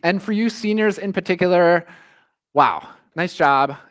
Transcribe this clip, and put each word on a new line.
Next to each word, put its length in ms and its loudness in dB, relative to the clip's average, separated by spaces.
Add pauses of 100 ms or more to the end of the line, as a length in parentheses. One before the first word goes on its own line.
And 180 0
for 120 -6
you 180 -2
seniors 480 -2
in 140 -8
particular, 760 2 (680)
wow, 360 0 (280)
nice 180 -6
job. 420 2 (140)